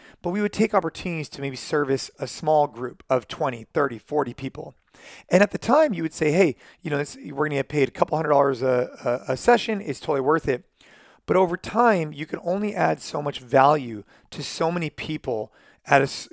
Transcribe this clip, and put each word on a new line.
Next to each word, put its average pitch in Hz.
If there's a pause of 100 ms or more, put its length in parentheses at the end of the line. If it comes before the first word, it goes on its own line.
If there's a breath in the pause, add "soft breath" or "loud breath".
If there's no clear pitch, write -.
(240 soft breath)
but 175
we 202
would 208
take 220
opportunities 165
to -
maybe 139
service 135
a 135
small 151
group 120
of 127
twenty, 123
thirty, 135
forty 143
people. - (540 loud breath)
And 185
at 202
the 196
time 294
you 165
would 160
say, 151
"Hey, 165 (260 soft breath)
you 160
know, 147
this, 143
we're 151
gonna 147
get 139
paid 143
a -
couple -
hundred 156
dollars 139
a, 127
a, -
a 131
session. 226
It's 156
totally 143
worth 151
it." 127 (640 soft breath)
But 175
over 180
time, 202
you 147
can -
only 202
add 160
so -
much 143
value 131 (280 soft breath)
to -
so 165
many 170
people 123 (320 soft breath)
at 139
a 139
s-, -